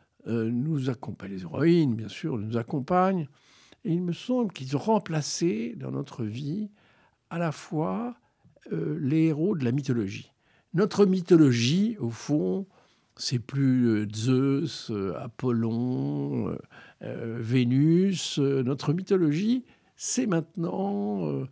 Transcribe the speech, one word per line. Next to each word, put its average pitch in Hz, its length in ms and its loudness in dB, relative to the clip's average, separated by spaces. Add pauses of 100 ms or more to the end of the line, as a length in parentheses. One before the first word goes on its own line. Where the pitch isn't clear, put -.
(280)
euh, 113 220 0
nous 135 400 0
accompagnent, 104 420 -8
les 185 100 -8
héroïnes, 160 540 4
bien 107 120 -6
sûr, 139 300 -6
nous 110 180 -4
accompagnent. 170 720 0 (580)
Et 170 60 -2
il 170 100 2
me 175 120 -2
semble 240 400 -2
qu'ils 135 240 -4
ont - 20 0
remplacé 208 1000 -2
dans 135 140 -8
notre 135 320 -6
vie 147 460 -6 (600)
à 170 100 -6
la 170 120 0
fois, 190 640 -4 (560)
euh, 160 300 -4
les 156 220 2
héros 160 340 2
de 131 80 -2
la 120 80 2
mythologie. 117 580 -2 (420)
Notre 202 320 4
mythologie, 175 920 6
au 120 100 -4
fond, 185 580 -2 (500)
c'est - 220 -2
plus, 127 480 2
euh, 107 260 2
Zeus, 131 760 0
euh, 95 280 -2
Apollon, 127 1300 -2
euh, 85 100 -4 (440)
euh, 117 400 -8
Vénus. 143 1000 2
Euh, 139 240 2
notre 139 300 0
mythologie, 185 720 0 (320)
c'est - 280 -2
maintenant, 190 1000 -2
euh, 135 240 -4